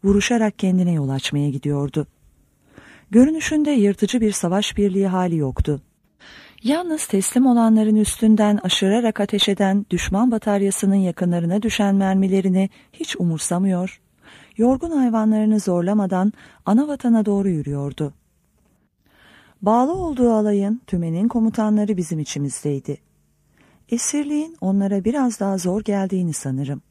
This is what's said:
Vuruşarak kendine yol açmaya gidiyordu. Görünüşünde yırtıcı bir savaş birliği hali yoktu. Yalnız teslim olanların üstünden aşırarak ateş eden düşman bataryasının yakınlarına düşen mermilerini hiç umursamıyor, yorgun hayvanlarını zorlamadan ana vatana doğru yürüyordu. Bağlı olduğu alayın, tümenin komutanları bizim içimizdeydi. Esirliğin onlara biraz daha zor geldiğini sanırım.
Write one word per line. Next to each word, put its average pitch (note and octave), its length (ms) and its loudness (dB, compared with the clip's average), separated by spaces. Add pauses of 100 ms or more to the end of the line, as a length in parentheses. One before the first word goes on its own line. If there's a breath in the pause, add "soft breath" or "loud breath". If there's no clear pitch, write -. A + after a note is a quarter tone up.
Vuruşarak G#3 560 2
kendine F3+ 320 2
yol D3 180 -2
açmaya D3 400 -2
gidiyordu. C#3+ 580 -4 (1040 loud breath)
Görünüşünde D4+ 600 2
yırtıcı G#3+ 500 0
bir G#3+ 100 0
savaş F#3+ 460 -2
birliği G3 300 0
hali F3+ 280 -2
yoktu. C#3+ 460 -2 (800 loud breath)
Yalnız D#4 420 -2
teslim A3+ 400 0
olanların A3 500 4
üstünden G#3+ 680 4
aşırarak G#3+ 560 0
ateş G#3 300 0
eden G3 400 0
düşman G3+ 420 0
bataryasının G3 640 0
yakınlarına F3 680 0
düşen G3+ 340 0
mermilerini F#3+ 720 2 (240 soft breath)
hiç - 260 -10
umursamıyor, F3+ 840 -2 (560 loud breath)
yorgun C4 340 2
hayvanlarını A3 680 2
zorlamadan F#3+ 760 0 (320 loud breath)
ana B3 220 2
vatana A#3 380 0
doğru G3+ 240 0
yürüyordu. C#3+ 640 -4 (1500 soft breath)
Bağlı A#3+ 320 2
olduğu C#4+ 380 0
alayın, G#3 560 0
tümenin F3 400 -2
komutanları G#3+ 680 0
bizim E3 220 -4
içimizdeydi. C#3+ 800 -4 (920 soft breath)
Esirliğin D4 720 -4
onlara G3 420 0
biraz B3 360 -2
daha G3 180 -2
zor F#3 240 -2
geldiğini F#3+ 520 -2
sanırım. C3+ 580 -6